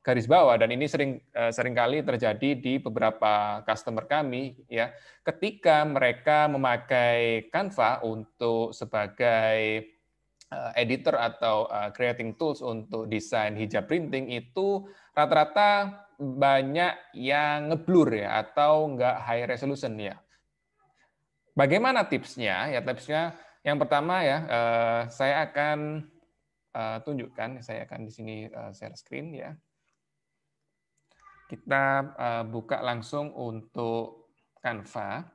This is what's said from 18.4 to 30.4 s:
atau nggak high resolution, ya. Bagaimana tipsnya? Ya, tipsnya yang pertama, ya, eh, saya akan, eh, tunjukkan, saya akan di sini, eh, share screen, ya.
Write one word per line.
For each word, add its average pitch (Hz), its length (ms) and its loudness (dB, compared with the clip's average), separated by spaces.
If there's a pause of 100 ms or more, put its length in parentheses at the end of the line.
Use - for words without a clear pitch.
atau 151 480 2
nggak 120 320 0
high 120 240 -2
resolution, 131 480 -4
ya. 101 240 -10 (1400)
Bagaimana 208 480 4
tipsnya? 117 680 -2
Ya, 123 140 -2
tipsnya 151 480 -4 (320)
yang 147 160 0
pertama, 151 400 2
ya, 147 240 2
eh, 117 640 2
saya 143 400 0
akan, 151 640 -4 (640)
eh, 113 220 -6 (100)
tunjukkan, 123 560 -8
saya 117 240 -10
akan 113 160 -12
di 110 80 -14
sini, 110 320 -12
eh, 113 320 -14
share - 240 -16
screen, 147 320 -12
ya. 151 240 -14 (1900)